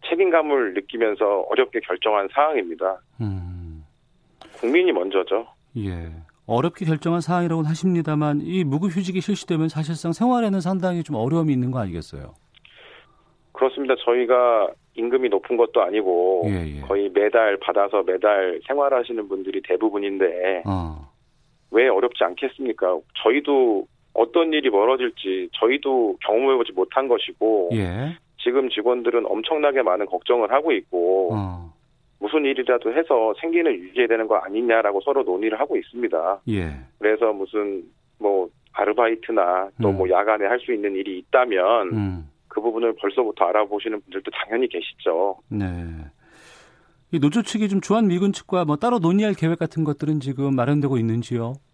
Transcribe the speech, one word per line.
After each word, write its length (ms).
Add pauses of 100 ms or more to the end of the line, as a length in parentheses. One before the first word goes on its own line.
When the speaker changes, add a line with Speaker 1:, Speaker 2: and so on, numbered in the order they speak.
Speaker 1:
책임감을 640
느끼면서 680
어렵게 380
결정한 520
사항입니다. 680 (200)
Speaker 2:
음. 640 (760)
Speaker 1:
국민이 320
먼저죠. 540 (300)
Speaker 2:
예. 340 (400)
어렵게 340
결정한 360
사항이라고는 500
하십니다만 720
이 220
무급휴직이 560
실시되면 480
사실상 440
생활에는 480
상당히 440
좀 100
어려움이 380
있는 180
거 80
아니겠어요? 560 (1160)
Speaker 1:
그렇습니다. 420 (100)
저희가 640 (260)
임금이 340
높은 280
것도 240
아니고 680
Speaker 2:
예, 300
예. 40
Speaker 1:
거의 300
매달 480
받아서 440
매달 640
생활하시는 640
분들이 340
대부분인데 1040
Speaker 2:
어. 420 (640)
Speaker 1:
왜 180
어렵지 360
않겠습니까? 760 (240)
저희도 640 (280)
어떤 380
일이 180
벌어질지 840
저희도 640 (100)
경험해보지 460
못한 340
것이고 680
Speaker 2:
예. 420 (260)
Speaker 1:
지금 280
직원들은 560
엄청나게 560
많은 240
걱정을 440
하고 220
있고 600
Speaker 2:
어. 400 (480)
Speaker 1:
무슨 240
일이라도 480
해서 480
생계는 320
유지해야 340
되는 220
거 80
아니냐라고 640
서로 220
논의를 360
하고 180
있습니다. 720
Speaker 2:
예. 220 (280)
Speaker 1:
그래서 340
무슨 500 (360)
뭐 300 (240)
아르바이트나 1000 (120)
또 80
Speaker 2:
음. 60
Speaker 1:
뭐 140
야간에 360
할 140
수 120
있는 220
일이 240
있다면 760
Speaker 2:
음. 380 (180)
Speaker 1:
그 120
부분을 400
벌써부터 460
알아보시는 560
분들도 300
당연히 360
계시죠. 720 (100)
Speaker 2:
네. 160 (1500)
이 80
노조 240
측이 260
좀 120
주한 260
미군 260
측과 320
뭐 120
따로 220
논의할 360
계획 240
같은 260
것들은 360
지금 340
마련되고 440
있는지요? 560 (200)